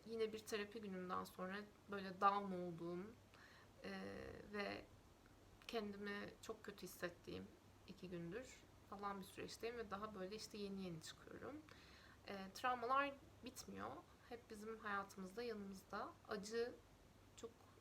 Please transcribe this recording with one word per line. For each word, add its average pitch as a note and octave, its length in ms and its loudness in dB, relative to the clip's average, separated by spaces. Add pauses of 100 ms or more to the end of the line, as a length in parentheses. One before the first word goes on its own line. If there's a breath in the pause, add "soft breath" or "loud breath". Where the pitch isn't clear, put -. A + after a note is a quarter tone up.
yine A3 280 4
bir A3 60 -2
terapi G#3 420 0
günümden F#3 420 2
sonra F#3 320 -2 (360)
böyle F#3+ 300 0
down G3+ 300 12
olduğum, F3 600 2 (720 loud breath)
e, G3 80 -2 (640)
ve G3+ 320 2 (840)
kendimi G#3 760 0
çok - 220 -4
kötü G3+ 180 -6
hissettiğim F3+ 640 -2 (400)
iki F3+ 220 -8
gündür F3+ 500 -2 (300)
falan G3+ 320 0
bir F3+ 40 -6
süreçteyim - 520 -2
ve A3 140 -2
daha G#3 240 0
böyle F#3+ 200 -2
işte A3 220 -4
yeni G3 260 0
yeni E3 180 -2
çıkıyorum. - 600 -6 (680 loud breath)
E, F#3+ 260 -2
travmalar C4 600 8 (300)
bitmiyor. G3 480 -4 (380)
Hep A#3 200 -8
bizim A3 300 -4
hayatımızda, G3+ 640 0
yanımızda. G#3 680 -2 (160)
Acı, A3 460 2 (600)
çok A#3 160 -8 (300)